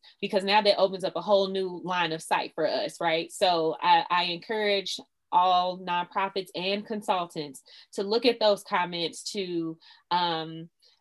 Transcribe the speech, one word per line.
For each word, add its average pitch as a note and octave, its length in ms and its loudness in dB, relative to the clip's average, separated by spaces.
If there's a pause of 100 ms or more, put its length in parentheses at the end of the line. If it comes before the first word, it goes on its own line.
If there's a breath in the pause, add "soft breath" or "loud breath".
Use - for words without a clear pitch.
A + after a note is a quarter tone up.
(200 loud breath)
Because G3+ 240 0
now G#3 180 4
that G3+ 160 4
opens F#3+ 260 0
up E3+ 120 -4
a F3 40 -4
whole G3 280 4
new F#3+ 360 -4
line F3 280 0
of E3 100 -6
sight - 320 -2
for D#3 120 0
us, B2 340 -2
right? E3 320 0
So E3 480 2
I, E3+ 280 6
I F3 160 2
encourage G3 720 -2 (340)
all F3+ 460 4
nonprofits F#3 760 -4
and G3 320 -4
consultants F3 760 -4 (300 loud breath)
to G#3 120 -4
look A3+ 200 0
at A#3 140 4
those G#3 240 4
comments, F3 720 -4
to, E3+ 440 -4 (360 loud breath)
um, E3 560 -2 (320 soft breath)